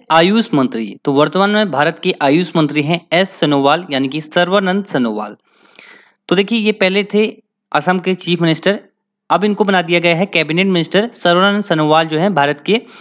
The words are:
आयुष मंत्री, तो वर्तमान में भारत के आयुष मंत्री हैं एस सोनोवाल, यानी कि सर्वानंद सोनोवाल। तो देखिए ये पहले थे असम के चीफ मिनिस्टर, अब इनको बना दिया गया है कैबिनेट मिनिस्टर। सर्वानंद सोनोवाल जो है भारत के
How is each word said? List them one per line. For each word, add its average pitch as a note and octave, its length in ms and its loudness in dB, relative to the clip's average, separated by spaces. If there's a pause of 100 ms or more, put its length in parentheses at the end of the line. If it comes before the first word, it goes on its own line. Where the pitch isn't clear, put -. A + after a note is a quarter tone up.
(100)
आयुष F#3+ 440 2
मंत्री, A2+ 500 -2
तो D3 80 -2
वर्तमान D#3 380 2
में G#3 200 0
भारत D3+ 280 0
के F3+ 240 -2
आयुष D#3 340 2
मंत्री D3 260 0
हैं E3+ 180 -2 (120)
एस F#3 280 -2
सोनोवाल, D3 500 0
यानी C3+ 180 -2
कि C#3+ 120 -6
सर्वानंद F#3 640 -2
सोनोवाल। G#2+ 520 -4 (920)
तो F3 80 2
देखिए G3+ 220 0
ये G#3+ 160 0
पहले G3 300 0
थे G#3 220 0 (460)
असम D#3+ 260 0
के F#3 180 -2
चीफ E3+ 260 -2
मिनिस्टर, E3+ 360 0 (520)
अब F3 140 2
इनको G#3 200 0
बना F#3+ 180 2
दिया E3+ 180 0
गया E3+ 160 2
है F#3 120 0
कैबिनेट E3 380 0
मिनिस्टर। F#3 480 0
सर्वानंद G3 500 2
सोनोवाल D#3 420 2
जो D#3 120 -4
है F#3 140 0
भारत D3 340 0
के G#3+ 140 0 (200)